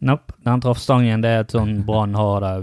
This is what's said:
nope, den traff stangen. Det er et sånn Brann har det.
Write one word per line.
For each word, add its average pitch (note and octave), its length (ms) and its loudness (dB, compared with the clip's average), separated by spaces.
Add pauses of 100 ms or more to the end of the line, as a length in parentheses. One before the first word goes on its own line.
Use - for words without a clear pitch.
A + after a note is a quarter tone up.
nope, C3 320 -2 (100)
den A#2+ 180 0
traff B2 200 -2
stangen. A#2+ 400 2
Det A#2 100 0
er A2+ 140 2
et - 80 -8
sånn G#2+ 320 0
Brann G#2+ 320 0
har G2+ 240 0
det. F#2+ 220 -4